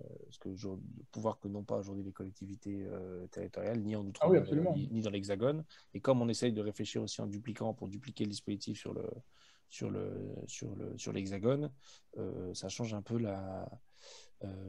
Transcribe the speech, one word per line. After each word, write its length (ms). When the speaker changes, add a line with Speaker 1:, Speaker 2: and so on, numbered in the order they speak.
Speaker 1:
ce 100
que 160
je, 140
le 420
pouvoir 260
que 120
n'ont 160
pas 140
aujourd'hui 260
les 80
collectivités, 720
euh, 420
territoriales, 540
ni 120
en 120
Speaker 2:
Ah 80
oui, 80
Speaker 1:
Outre-mer, 40
Speaker 2:
absolument. 320
Speaker 1:
ni, 160
ni 120
dans 80
l'Hexagone. 560
Et 60
comme 220
on 80
essaye 240
de 80
réfléchir 420
aussi 160
en 80
dupliquant 460
pour 160
dupliquer 340
le 60
dispositif 500
sur 140
le, 100
sur 200
le, 440
sur 320
le, 200
sur 140
l'Hexagone, 580
euh, 340
ça 160
change 240
un 80
peu 160
la, 500
euh, 20